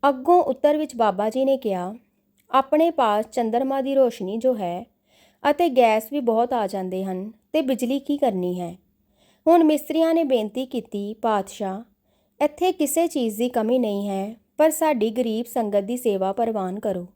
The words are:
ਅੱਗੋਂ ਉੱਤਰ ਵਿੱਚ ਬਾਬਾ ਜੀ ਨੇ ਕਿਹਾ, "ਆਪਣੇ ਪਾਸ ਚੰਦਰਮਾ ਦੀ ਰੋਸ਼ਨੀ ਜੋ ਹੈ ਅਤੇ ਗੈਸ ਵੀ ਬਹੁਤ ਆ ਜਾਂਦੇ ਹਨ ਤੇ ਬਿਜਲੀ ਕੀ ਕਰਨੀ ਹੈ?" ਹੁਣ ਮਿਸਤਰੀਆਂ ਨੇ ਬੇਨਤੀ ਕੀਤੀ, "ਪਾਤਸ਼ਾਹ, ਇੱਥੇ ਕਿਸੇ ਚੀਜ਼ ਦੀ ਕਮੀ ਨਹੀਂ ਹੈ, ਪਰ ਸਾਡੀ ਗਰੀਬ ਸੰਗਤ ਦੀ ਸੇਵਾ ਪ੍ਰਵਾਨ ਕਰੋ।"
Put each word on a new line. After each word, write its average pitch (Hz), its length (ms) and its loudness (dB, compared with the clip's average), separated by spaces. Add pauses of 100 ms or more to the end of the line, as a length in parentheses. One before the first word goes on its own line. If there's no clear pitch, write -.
ਅੱਗੋਂ 285 340 4
ਉੱਤਰ 294 340 2
ਵਿੱਚ 302 180 -4
ਬਾਬਾ 214 340 0
ਜੀ 254 160 0
ਨੇ 269 120 2
ਕਿਹਾ, 196 380 -4 (560)
"ਆਪਣੇ 302 400 4
ਪਾਸ 220 400 0
ਚੰਦਰਮਾ 262 500 -2
ਦੀ 277 140 -2
ਰੋਸ਼ਨੀ 233 420 2
ਜੋ 247 180 2
ਹੈ 185 300 -6 (640)
ਅਤੇ 320 200 2
ਗੈਸ 226 420 4
ਵੀ 285 80 -2
ਬਹੁਤ 240 340 2
ਆ 220 140 0
ਜਾਂਦੇ 185 360 -6
ਹਨ 190 280 -6 (220)
ਤੇ 311 80 2
ਬਿਜਲੀ 262 380 -2
ਕੀ 285 180 -4
ਕਰਨੀ 180 420 -2
ਹੈ?" 175 180 -10 (720)
ਹੁਣ 330 160 6
ਮਿਸਤਰੀਆਂ 311 500 2
ਨੇ 330 100 2
ਬੇਨਤੀ 254 420 -2
ਕੀਤੀ, 208 480 -8
"ਪਾਤਸ਼ਾਹ, 202 680 -4 (640)
ਇੱਥੇ 330 260 0
ਕਿਸੇ 330 360 0
ਚੀਜ਼ 233 300 -2
ਦੀ 240 120 -2
ਕਮੀ 240 300 0
ਨਹੀਂ 202 300 -2
ਹੈ, 196 260 -6 (220)
ਪਰ 311 120 4
ਸਾਡੀ 302 400 0
ਗਰੀਬ 226 360 -4
ਸੰਗਤ 208 360 -2
ਦੀ 226 160 -6
ਸੇਵਾ 196 360 -2
ਪ੍ਰਵਾਨ 208 460 -4
ਕਰੋ।" 185 360 -6